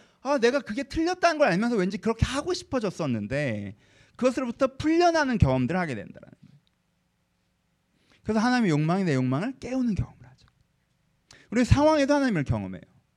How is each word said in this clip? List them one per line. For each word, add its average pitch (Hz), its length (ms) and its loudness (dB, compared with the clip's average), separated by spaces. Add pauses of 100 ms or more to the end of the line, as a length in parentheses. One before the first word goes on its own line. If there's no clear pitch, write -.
(220)
아, 277 160 -2
내가 247 220 2
그게 226 240 -6
틀렸다는 339 540 0
걸 294 100 4
알면서 220 280 0
왠지 180 220 -2
그렇게 - 280 -2
하고 294 280 -2
싶어졌었는데 131 1200 -4 (400)
그것으로부터 262 600 -2
풀려나는 320 600 2
경험들을 131 420 2
하게 156 160 -4
된다는 - 260 -14
거예요. - 380 -20 (1600)
그래서 214 160 -2
하나님의 240 320 2
욕망이 160 340 0
내 147 100 0
욕망을 135 440 -2
깨우는 247 360 -4
경험을 - 340 -8
하죠. - 180 -20 (1040)
우리 240 140 2
상황에도 285 480 4
하나님을 247 300 0
경험해요. 95 400 -6 (340)